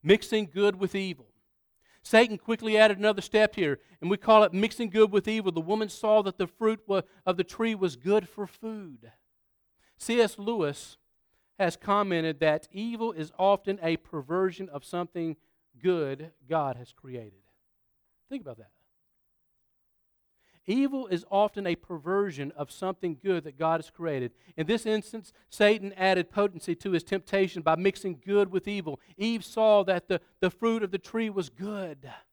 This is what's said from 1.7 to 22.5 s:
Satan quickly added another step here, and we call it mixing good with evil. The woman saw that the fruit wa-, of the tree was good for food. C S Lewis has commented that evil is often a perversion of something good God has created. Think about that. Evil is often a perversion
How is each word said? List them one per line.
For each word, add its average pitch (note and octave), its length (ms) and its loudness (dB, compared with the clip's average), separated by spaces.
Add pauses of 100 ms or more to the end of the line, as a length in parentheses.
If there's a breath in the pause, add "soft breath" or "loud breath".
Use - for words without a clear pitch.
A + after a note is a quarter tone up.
Satan A3 360 4
quickly A3 400 -2
added G#3 220 6
another G3+ 220 2
step G#3+ 340 2
here, D3+ 260 -2 (180 soft breath)
and F3 100 -6
we G3+ 60 2
call G#3+ 280 6
it F3 100 2
mixing G#3+ 360 -2
good G#3+ 220 4
with G3 160 0
evil. G#3+ 240 -2
The E3 80 -4
woman G#3 300 -2
saw G#3+ 320 2
that G3 160 -4
the F3+ 100 -2
fruit A3 400 -2
wa-, G3 140 0 (240 soft breath)
of F#3 100 0
the F#3 80 -2
tree A3+ 320 -2
was F3+ 220 -4
good F#3+ 320 0
for G3+ 180 -12
food. E3+ 640 -16 (840)
C A#3 240 0
S G#3+ 160 2
Lewis G3+ 600 -6 (600)
has F3 180 0
commented E3+ 640 0
that D#3 320 0
evil A3+ 400 -6
is D#3+ 280 -8
often G3 420 2
a E3 160 0
perversion E3+ 720 -4
of C#3+ 160 -12
something E3+ 500 -6 (440)
good D#3 520 -2 (160)
God C#3 300 -2
has B2 160 -18
created. A2 480 -16 (880)
Think C4+ 140 -10
about B2 160 -14
that. G2+ 120 -20 (2000)
Evil C4 380 0
is F3+ 240 -4
often G3+ 380 0
a E3+ 80 0
perversion E3 800 -4